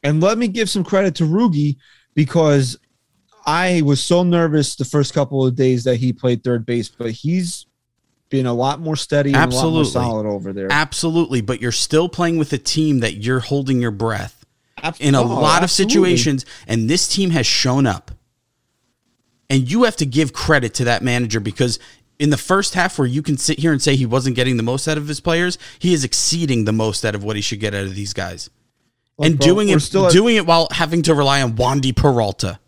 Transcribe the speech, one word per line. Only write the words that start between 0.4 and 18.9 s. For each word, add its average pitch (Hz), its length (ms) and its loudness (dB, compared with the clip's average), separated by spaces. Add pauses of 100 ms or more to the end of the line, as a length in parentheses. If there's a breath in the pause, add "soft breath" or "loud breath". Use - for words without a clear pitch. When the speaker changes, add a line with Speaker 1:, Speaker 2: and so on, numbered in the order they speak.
Speaker 1:
give 208 200 -2
some 190 160 -2
credit 190 320 2
to 170 100 0
Rugi, 156 520 2 (380 soft breath)
because 147 640 2 (680)
I 175 380 2
was 143 180 2
so 175 220 2
nervous 165 520 2
the 135 100 -6
first 143 280 0
couple 135 320 0
of 123 100 0
days 127 280 2
that 123 140 0
he 127 140 -2
played 123 320 -2
third 120 220 -2
base, 120 240 -4
but 117 220 -8
he's 175 560 -4 (640)
been 135 160 0
a 123 80 -2
lot 135 260 -2
more 156 160 -4
steady 143 340 0
and 135 80 2
Speaker 2:
Absolutely. 131 320 2
Speaker 1:
a 160 40 -2
lot 160 100 2
more - 20 2
solid 117 400 -2
over 98 280 -6
there. 98 180 -8
Speaker 2:
Absolutely, 156 680 0
but 104 200 -4
you're 120 100 -4
still 165 380 0
playing 170 280 -2
with 151 160 -2
a 139 40 -4
team 151 440 0
that 104 160 -4
you're 120 240 -2
holding 135 400 -2
your 117 100 -2
breath 104 540 -6 (360)
Speaker 1:
Ab- 165 180 -8
Speaker 2:
in 139 160 2
a 127 60 4
Speaker 1:
oh, 120 40 2
Speaker 2:
lot 131 320 2
of 175 60 2
Speaker 1:
absolutely. 196 300 0
Speaker 2:
situations, 156 520 2 (220 loud breath)
and 113 220 -2
this 175 180 0
team 190 240 0
has 147 140 0
shown 135 400 0
up. 98 260 -2 (1400)